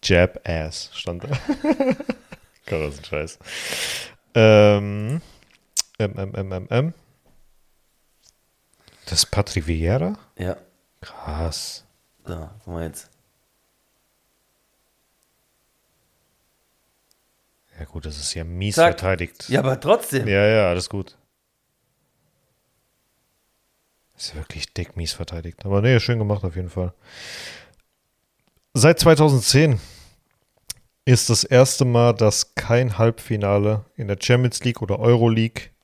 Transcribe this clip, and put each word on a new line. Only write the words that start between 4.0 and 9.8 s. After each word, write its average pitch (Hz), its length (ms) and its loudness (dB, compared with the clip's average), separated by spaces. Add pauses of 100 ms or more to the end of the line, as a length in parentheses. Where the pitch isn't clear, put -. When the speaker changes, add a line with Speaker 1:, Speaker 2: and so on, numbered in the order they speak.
Speaker 1:
Ähm, 104 840 4 (760)
M, 101 200 -4
M, 98 180 -8
M, 95 160 -8
M, 92 180 -10
M. 147 240 0 (2000)
Das 87 140 -4
ist - 80 2
Patrick 90 400 -2
Vieira? 107 500 0 (200)